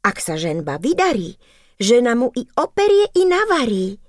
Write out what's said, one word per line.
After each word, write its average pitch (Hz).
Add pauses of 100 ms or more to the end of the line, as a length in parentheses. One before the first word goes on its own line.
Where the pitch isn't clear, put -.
Ak 196
sa 156
ženba 156
vydarí, 277 (400)
žena 233
mu 240
i 254 (100)
operie, 403
i 370
navarí. 262 (100)